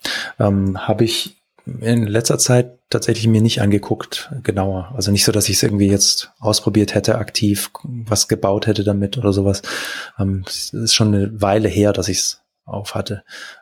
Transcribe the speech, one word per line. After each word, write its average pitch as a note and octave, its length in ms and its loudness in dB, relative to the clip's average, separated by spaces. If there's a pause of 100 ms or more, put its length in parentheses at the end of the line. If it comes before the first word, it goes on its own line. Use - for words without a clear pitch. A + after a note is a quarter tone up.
(380)
Ähm, G2 480 0
hab G#2+ 140 0
ich - 420 -2 (380)
in A2+ 260 2
letzter A2+ 320 0
Zeit B2 400 2 (120)
tatsächlich A2+ 360 0
mir A2 160 6
nicht A2+ 180 2
angeguckt, - 720 -2 (100)
genauer. F#2+ 520 -2
Also G2+ 160 -2
nicht G2+ 140 2
so, A2+ 80 4
dass G2+ 160 0
ich's G2 140 0
irgendwie G2+ 260 2
jetzt - 500 0
ausprobiert G#2+ 560 2
hätte, G#2+ 240 2
aktiv G#2 520 -2 (120)
was A#2 460 -4
gebaut G#2 380 0
hätte G#2 180 2
damit G2+ 340 0
oder G#2 140 2
sowas. G2 300 2 (560)
Ähm, G2 280 -2
es - 260 -10
ist A2+ 220 -2
schon G#2+ 200 4
eine G2+ 280 -2
Weile G#2 260 4
her, G#2 240 4
dass F#2+ 160 -2
ich's - 340 -4 (220)
auf - 300 -10
hatte. G2+ 300 -8 (380)